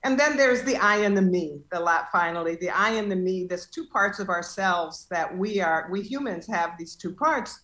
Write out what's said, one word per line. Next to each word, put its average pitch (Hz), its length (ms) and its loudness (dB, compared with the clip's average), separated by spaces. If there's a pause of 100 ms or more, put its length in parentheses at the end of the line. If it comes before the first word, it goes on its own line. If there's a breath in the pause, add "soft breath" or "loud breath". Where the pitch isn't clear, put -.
And 262 140 2
then 294 200 4
there's 254 240 4
the 254 140 0
I 208 220 4
and 202 160 4
the 196 80 6
me, 165 380 2 (100)
the 175 100 -4
la-, 170 300 2
finally, 170 460 0
the 180 140 -4
I 208 220 2
and 208 200 -2
the 185 40 0
me, 185 300 -2
there's 180 220 -8
two - 200 -12
parts 202 300 0
of 190 120 -6
ourselves 175 800 -2
that 170 260 -2
we 202 240 -2
are, 165 300 0
we 196 120 -4
humans 226 440 -6
have 170 320 -2
these - 180 -12
two 180 160 -8
parts. 294 520 -2